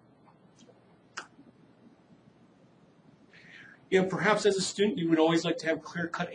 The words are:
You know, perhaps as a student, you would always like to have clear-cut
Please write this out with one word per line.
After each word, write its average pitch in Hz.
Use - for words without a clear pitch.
You 190
know, 185
perhaps 180
as 196
a 190
student, 202
you 165
would 160
always 165
like 165
to 156
have -
clear-cut 175